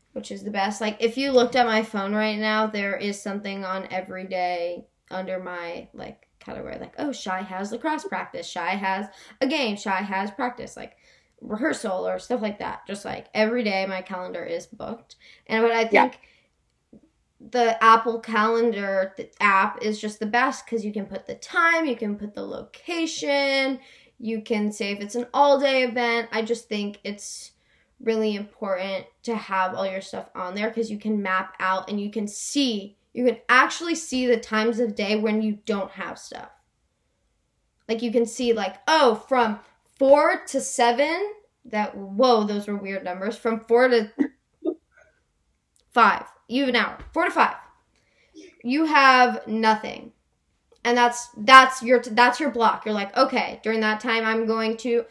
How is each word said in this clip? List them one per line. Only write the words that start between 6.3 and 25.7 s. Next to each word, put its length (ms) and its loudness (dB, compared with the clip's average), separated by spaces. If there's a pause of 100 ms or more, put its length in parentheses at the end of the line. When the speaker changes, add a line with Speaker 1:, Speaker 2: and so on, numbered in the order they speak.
Speaker 1:
category, 420 -12
like, 180 -16
"Oh, 140 -4
Shy 300 -6
has 280 -8
lacrosse 360 -6
practice, 400 -8
Shy 240 -6
has 360 -4 (360)
a 40 2
game, 300 -2
Shy 240 -4
has 300 -4
practice," 440 -8
like, 220 -18 (460)
rehearsal 640 -4
or 100 -4
stuff 220 -4
like 200 -6
that. 260 -10
Just, 180 -10
like, 300 -10
every 280 0
day 240 -2
my 140 -6
calendar 420 -10
is 240 -8
booked. 500 -14 (300)
And 160 0
what 100 4
I 100 2
Speaker 2:
Yeah. 260 4
Speaker 1:
think 120 -12 (1300)
the 320 2
Apple 380 6
Calendar, 960 0
the 140 -14 (100)
app, 420 2
is 180 -2
just 200 -8
the 60 -4
best 400 0
'cause 180 -6
you 80 -6
can 140 -8
put 200 -12
the 100 -10
time, 500 0
you 100 -2
can 200 -6
put 180 -12
the 100 -10
location, 1400 -4 (380)
you 240 -6
can 300 -2
say 200 -6
if 80 -8
it's 140 -10
an 180 -4
all-day 500 4